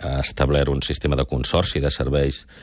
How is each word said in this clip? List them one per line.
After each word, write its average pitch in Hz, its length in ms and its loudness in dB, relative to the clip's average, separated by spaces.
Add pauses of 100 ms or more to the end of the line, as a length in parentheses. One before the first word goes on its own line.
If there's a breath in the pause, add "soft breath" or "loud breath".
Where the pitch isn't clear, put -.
ha 67 160 -2
establert 69 480 2
un 69 140 0
sistema - 340 -2
de 67 80 0
consorci 71 560 0
de 69 100 2
serveis 69 520 0 (220 loud breath)